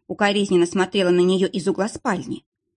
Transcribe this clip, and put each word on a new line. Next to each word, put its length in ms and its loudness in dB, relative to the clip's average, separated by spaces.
укоризненно 600 2
смотрела 440 0
на 100 4
нее 260 2
из 200 -4
угла 220 -2
спальни, 560 -6